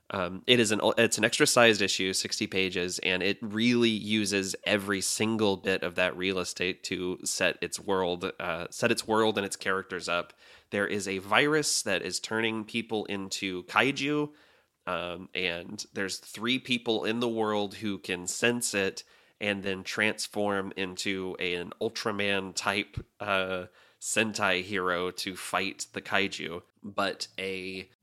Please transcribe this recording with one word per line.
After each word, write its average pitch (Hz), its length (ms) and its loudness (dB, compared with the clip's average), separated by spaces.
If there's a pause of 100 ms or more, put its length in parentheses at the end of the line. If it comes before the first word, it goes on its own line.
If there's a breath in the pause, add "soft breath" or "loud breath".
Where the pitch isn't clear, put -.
(120)
Um, 92 360 -4
it 123 140 8
is 107 100 4
an, 104 80 2 (180)
it's 113 200 4
an 110 80 2
extra 147 200 4
sized 117 360 8
issue, 95 320 2
sixty - 340 -2
pages, 92 520 0
and 92 220 2
it 95 200 0
really 117 480 4
uses 101 720 0
every 98 380 2
single 107 560 2
bit 95 260 0
of 90 120 -4
that 90 200 2
real 92 240 0
estate 90 460 -2
to 90 400 -2
set - 340 0
its - 180 -6
world, 92 640 0
uh, 87 300 -4
set - 240 2
its - 120 -6
world 110 320 4
and 101 80 0
its 95 120 -6
characters 92 500 -2
up. 87 240 -2 (380 soft breath)
There 101 180 0
is 98 220 -4
a 98 80 -2
virus 135 640 2
that 98 200 0
is 90 200 -6
turning 110 420 -2
people 110 420 -4
into 95 580 -6
kaiju, 139 680 0 (560 soft breath)
um, 87 500 -6
and 90 580 -6
there's 98 260 -4
three 117 400 -4
people 120 440 -2
in 110 160 0
the 123 80 0
world 107 480 0
who 101 220 -4
can 90 300 -6
sense 120 460 0
it 98 300 0 (380 soft breath)
and 101 200 -2
then 95 220 -4
transform 104 920 -2
into 95 640 -4
an 87 400 -4
Ultraman 101 760 -2
type, 101 400 -2 (240)
uh, 95 460 -2 (340 soft breath)
Sentai 101 640 2
hero 90 480 0
to - 240 -6
fight - 560 -4
the 98 100 -8
kaiju. 95 600 -2 (200)
But 101 460 -4 (100)
a 95 520 -6 (140)